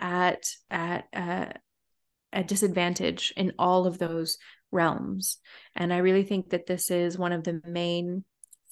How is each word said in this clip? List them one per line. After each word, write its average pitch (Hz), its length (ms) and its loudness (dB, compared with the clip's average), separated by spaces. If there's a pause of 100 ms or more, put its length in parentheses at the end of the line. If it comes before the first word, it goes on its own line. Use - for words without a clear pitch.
at, 180 440 0 (280)
at 170 400 -2
a, 180 400 -4 (800)
a 196 100 0
disadvantage 180 960 0
in 190 200 0
all 180 300 4
of 175 100 0
those 165 420 -2 (340)
realms. 190 640 0 (380)
And 175 160 0
I 175 60 2
really 185 260 6
think 196 260 -2
that 175 160 -2
this 180 240 -2
is 175 260 2
one 175 160 0
of 165 120 -2
the 170 200 -4
main 175 600 -2 (480)